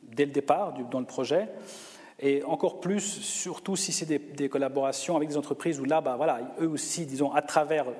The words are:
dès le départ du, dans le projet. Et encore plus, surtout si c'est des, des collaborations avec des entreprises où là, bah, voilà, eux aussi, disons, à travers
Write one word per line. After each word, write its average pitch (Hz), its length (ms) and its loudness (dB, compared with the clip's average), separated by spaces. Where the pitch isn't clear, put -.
dès 143 240 0
le 143 60 -8
départ 147 400 2
du, 127 180 -6
dans 131 100 -2
le 123 60 -4
projet. 147 420 0
Et 139 200 4
encore 160 360 0
plus, 196 200 2
surtout - 720 -4
si - 160 0
c'est 165 160 -2
des, 151 120 2
des 139 300 -2
collaborations 135 680 0
avec 151 120 2
des 147 80 -2
entreprises 143 440 -2
où 135 40 -2
là, 156 160 4
bah, 139 160 0
voilà, 127 440 0
eux 165 80 4
aussi, 160 360 -2
disons, 139 280 0
à 151 100 4
travers 151 440 2